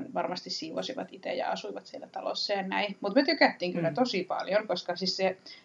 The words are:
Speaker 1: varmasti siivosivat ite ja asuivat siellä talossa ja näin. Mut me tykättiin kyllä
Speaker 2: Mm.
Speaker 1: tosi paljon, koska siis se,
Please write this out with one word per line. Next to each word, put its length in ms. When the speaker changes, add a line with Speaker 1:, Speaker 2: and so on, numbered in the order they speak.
Speaker 1:
varmasti 360
siivosivat 600
ite 220
ja 180
asuivat 360
siellä 200
talossa 460
ja 100
näin. 380
Mut 140
me 80
tykättiin 500
kyllä 160
Speaker 2:
Mm. 60
Speaker 1:
tosi 280
paljon, 440
koska 280
siis 220
se, 200